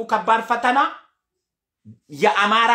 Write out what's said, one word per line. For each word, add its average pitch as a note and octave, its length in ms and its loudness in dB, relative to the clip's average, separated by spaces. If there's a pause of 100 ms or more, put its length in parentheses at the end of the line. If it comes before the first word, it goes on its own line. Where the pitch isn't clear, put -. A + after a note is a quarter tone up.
ከባድ A3+ 360 0
ፈተና B3 360 0 (1300)
የአማራ G#3 640 0